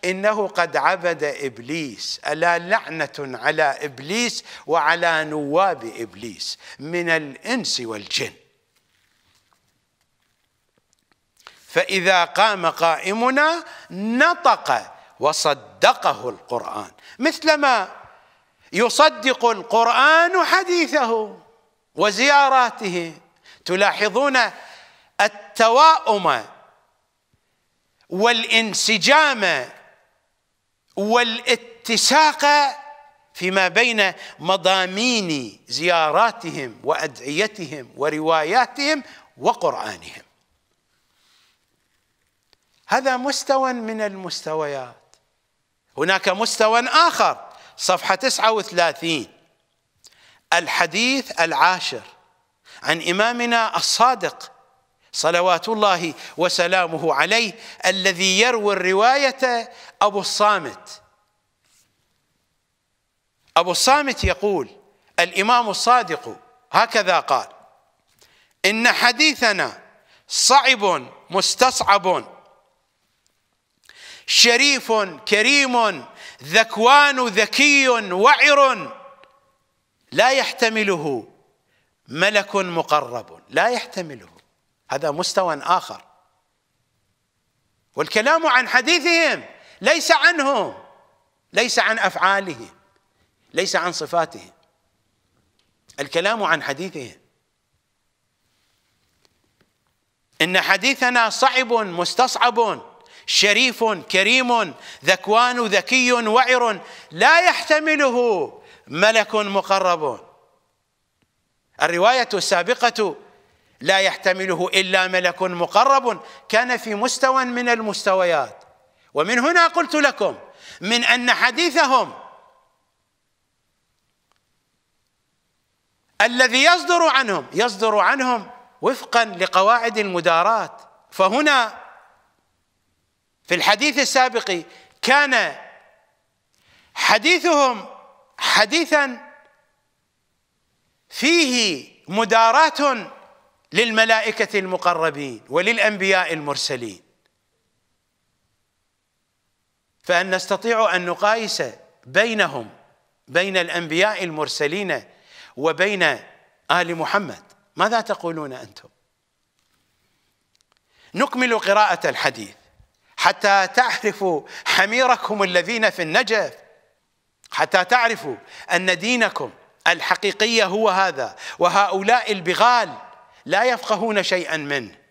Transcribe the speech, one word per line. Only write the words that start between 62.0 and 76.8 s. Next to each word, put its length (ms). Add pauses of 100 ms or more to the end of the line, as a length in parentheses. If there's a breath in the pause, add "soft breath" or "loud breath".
أبو 140
الصامت 540
يقول: 440 (520)
الإمام 500
الصادق 680 (360)
هكذا 480
قال: 280 (1160 soft breath)
"إن 280
حديثنا 880 (460 soft breath)
صعب 800 (220)
مستصعب، 920 (2000 loud breath)
شريف 680 (360)
كريم، 760 (380 loud breath)
ذكوان 840